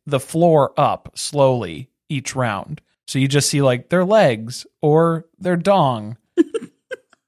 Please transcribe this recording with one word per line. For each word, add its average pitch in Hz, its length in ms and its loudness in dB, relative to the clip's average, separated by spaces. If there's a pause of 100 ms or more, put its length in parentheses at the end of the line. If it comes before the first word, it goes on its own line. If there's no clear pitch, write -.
the 139 140 -2
floor 160 580 2
up 117 360 -2
slowly 127 760 -2 (180)
each 135 260 -8
round. 123 460 -6 (260)
So - 120 -6
you 135 100 2
just 135 220 2
see, 147 120 0
like, 123 280 0
their 180 140 2
legs 135 640 0 (160)
or 160 440 2 (120)
their 180 180 -2
dong. 139 600 0 (220)
<laughs> 339 80 4 (800)